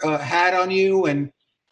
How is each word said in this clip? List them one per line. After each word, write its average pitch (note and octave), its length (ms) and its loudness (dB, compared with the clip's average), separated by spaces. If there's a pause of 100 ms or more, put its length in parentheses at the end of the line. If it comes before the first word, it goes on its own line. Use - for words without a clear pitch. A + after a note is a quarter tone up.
uh, D#3 140 -2
had F3 360 0
on F3+ 160 0
you F#3+ 360 2
and, C#3+ 260 -2 (400)